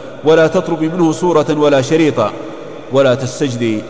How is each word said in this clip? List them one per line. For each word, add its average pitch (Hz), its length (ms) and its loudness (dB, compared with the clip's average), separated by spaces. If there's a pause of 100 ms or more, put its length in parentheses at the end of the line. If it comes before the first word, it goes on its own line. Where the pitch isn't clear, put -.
(240)
ولا 160 220 6
تطلبي 160 420 -2
منه 165 240 0
صورة 151 460 0
ولا 143 240 4
شريطا، 127 500 2 (600)
ولا 131 220 4
تستجدي 120 760 -4